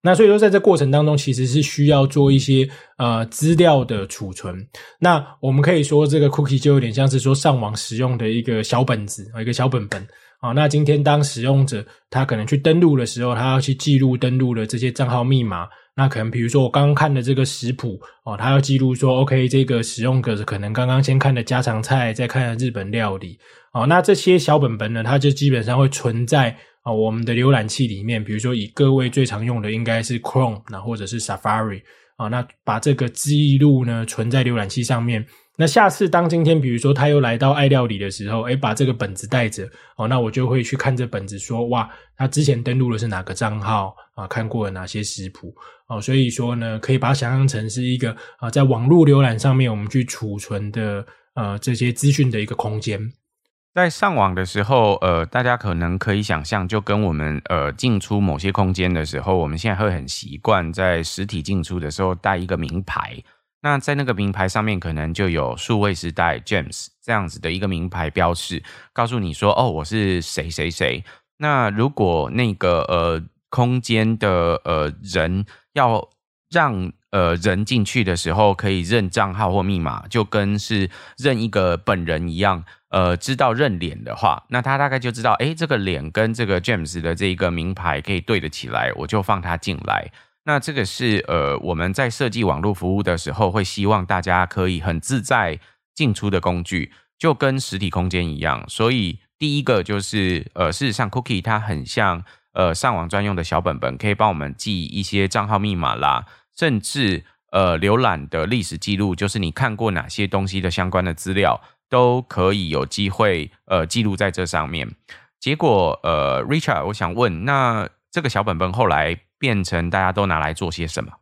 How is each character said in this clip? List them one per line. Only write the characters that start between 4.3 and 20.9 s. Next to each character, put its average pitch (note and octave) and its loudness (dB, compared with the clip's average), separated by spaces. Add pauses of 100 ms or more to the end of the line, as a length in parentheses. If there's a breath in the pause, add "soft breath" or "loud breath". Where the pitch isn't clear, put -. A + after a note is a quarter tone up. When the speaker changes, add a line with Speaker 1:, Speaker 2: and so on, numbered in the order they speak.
Speaker 1:
存。 F#2 -12 (320 loud breath)
那 E3+ 4 (200 loud breath)
我 C3+ 0
们 C#3 4
可 E3 6
以 D#3 4
说 D3 4
这 D3 4
个 C#3+ 6
cookie C#3 2
就 C#3+ 4
有 C#3 6
点 A#2 -2
像 C3+ 2
是 C3+ 4
说 C3+ 4
上 C#3 2
网 G#2+ -4
使 - -8
用 B2+ 0
的 A2 -2
一 A#2 0
个 A2+ -2
小 A#2+ 0
本 A2+ 0
子， G2+ -12 (120)
一 - -6
个 A#2+ -2
小 B2+ 0
本 B2 0
本。 F#2+ -6 (380 soft breath)
啊， A#2+ -4
那 D3 4
今 D3 2
天 D3 4
当 D3 4
使 C#3 -2
用 C3+ 4
者 G#2 -6 (240 soft breath)
他 C3 0
可 B2+ -2
能 G#2+ -4
去 C#3+ 0
登 D#3+ 4
录 D#3+ 6
的 B2 2
时 A#2+ -4
候， B2 0
他 A#2+ -2
要 C3 2
去 C3 0
记 C#3 4
录 C3 4
登 B2+ 0
录 B2+ 0
的 A2 -2
这 A#2 -6
些 B2 0
账 B2 -2
号 B2 0
密 B2+ 4
码。 F2+ -4 (300 soft breath)
那 C3+ 4
可 C#3 0
能 A2 -4
比 A#2+ -4
如 A#2 0
说 C3+ 4
我 A#2+ 0
刚 C#3+ 2
刚 D3 4
看 D3 2
的 C3 0
这 B2+ 0
个 C3+ 2
食 B2+ -4
谱， A#2 -6 (240 loud breath)
哦， G#2 -10
他 A#2+ 0
要 C#3 6
记 C3+ 2
录 C3 2
说， C3 2
OK， C3 2
这 C3+ 4
个 A#2+ 0
使 A2+ -6
用 B2+ 2
者 A2+ -2 (120)
可 G2+ -6
能 G2+ -6
刚 B2 0
刚 C3 4